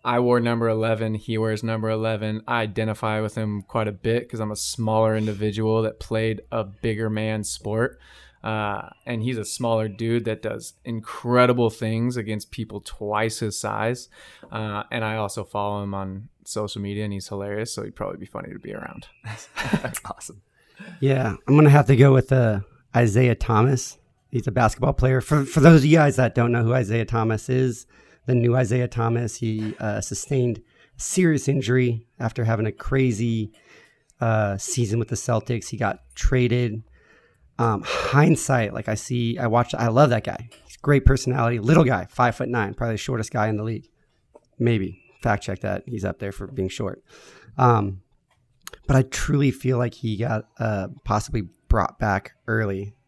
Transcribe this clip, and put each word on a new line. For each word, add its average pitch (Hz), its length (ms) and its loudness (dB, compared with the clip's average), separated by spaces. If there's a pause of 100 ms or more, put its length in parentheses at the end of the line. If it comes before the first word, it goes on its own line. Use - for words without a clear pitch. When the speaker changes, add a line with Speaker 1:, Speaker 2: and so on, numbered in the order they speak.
Speaker 1:
I 123 160 0
wore 123 200 4
number 117 280 0
eleven. 110 460 0
He 110 240 -4
wears 110 260 -2
number 113 240 -4
eleven. 110 600 -2
I 120 140 0
identify 107 600 -2
with 107 140 -6
him 104 260 -4
quite 110 260 -4
a 104 40 -4
bit 117 360 -2
'cause 113 120 -10
I'm 107 100 -4
a 104 60 -8
smaller 110 600 0
individual 110 680 0
that 110 160 -6
played 110 420 -4 (100)
a 113 120 -4
bigger 110 440 -4
man 107 360 -4
sport. - 560 -4 (440)
Uh, 107 460 -4 (160)
and 120 160 -6
he's 120 160 -4
a 104 80 -8
smaller 113 420 -2
dude 113 380 -2
that 110 160 -4
does 110 320 -8 (100)
incredible 120 880 2
things 117 480 -2
against 107 320 -6
people 104 320 -10
twice 107 600 -4
his 107 180 -4
size. 107 500 -6 (420)
Uh, 107 380 -6
and 117 160 -4
I 110 120 -4
also 104 260 -4
follow 101 400 -4
him 98 100 -6
on 98 360 -8 (160)
social 104 360 -6
media, 101 220 -6
and 101 100 -6
he's 98 140 -8
hilarious, 101 440 -6
so 104 120 -8
he'd 104 120 -12
probably 95 220 -8
be - 80 -14
funny - 260 -12
to 101 60 -14
be 101 160 -12
around. - 320 -14 (180)
<laughs> - 800 -6
Speaker 2:
Awesome. - 360 -14 (580)
Speaker 3:
Yeah, 131 360 0 (120)
I'm 135 80 6
gonna 151 140 10
have 143 160 8
to 135 100 6
go 135 160 10
with, 131 200 4
uh, 113 300 4 (340)
Isaiah 120 400 4
Thomas. 120 640 2 (320)
He's 120 160 -4
a 117 40 -2
basketball 120 420 0
player. 131 280 2
For, 147 240 2
for - 140 -2
those 156 220 10
of 135 40 2
you 156 120 6
guys 147 180 4
that 127 180 2
don't 120 180 2
know 120 120 2
who 113 100 2
Isaiah 113 320 0
Thomas 110 440 -2
is, 127 360 0 (400)
the 127 100 2
new 120 200 4
Isaiah 123 320 2
Thomas. 117 500 -2
He, 110 420 -4
uh, 107 220 -4
sustained 123 600 -2 (360)
serious 160 500 0
injury 123 600 0 (120)
after 117 240 -4
having 110 240 0
a 104 40 -2
crazy, 117 800 -2 (680)
uh, 107 380 0
season 117 420 -2
with 110 100 -2
the 107 60 -4
Celtics. 120 540 -4
He 110 80 -10
got 104 220 -2 (160)
traded. 120 680 2 (760)
Um, 113 260 0
hindsight, 135 880 2
like, 117 140 -8
I 110 80 -2
see, 120 420 -4
I 127 100 -4
watched, 117 280 0
I 117 140 -2
love 127 220 6
that 113 120 0
guy. - 260 -10 (160)
He's - 120 -20
great 139 280 2
personality, 123 540 4
little 151 240 6
guy, 107 260 0
five-foot-nine, 120 640 0
probably 117 220 -2
the - 20 -6
shortest 113 340 -6
guy 110 180 0
in 107 80 0
the 104 60 -4
league. 110 240 -6 (680)
Maybe. 110 420 0 (220)
Fact 104 220 0
check 101 180 -8
that. 95 240 -4
He's 110 200 -8
up 90 140 -4
there 101 120 -8
for - 160 -12
being 95 220 -4
short. - 340 -8 (560)
Um, 104 420 2 (840)
but 131 80 2
I 131 80 4
truly 139 480 0
feel 127 260 -2
like 120 160 -2
he 110 240 -6
got, 110 280 -4 (140)
uh, 104 280 -2 (160)
possibly 107 400 -2 (240)
brought - 320 0
back 101 320 -2 (160)
early. 104 480 -2 (120)